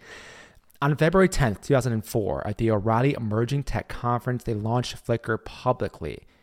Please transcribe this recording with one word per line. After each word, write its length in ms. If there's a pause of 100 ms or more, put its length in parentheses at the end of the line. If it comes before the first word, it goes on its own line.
(800)
On 160
February 320
tenth, 320
two 140
thousand 180
and 140
four, 400
at 100
the 140
O'Reilly 420
Emerging 520
Tech 220
Conference, 580
they 100
launched 500
Flickr 400
publicly. 760 (220)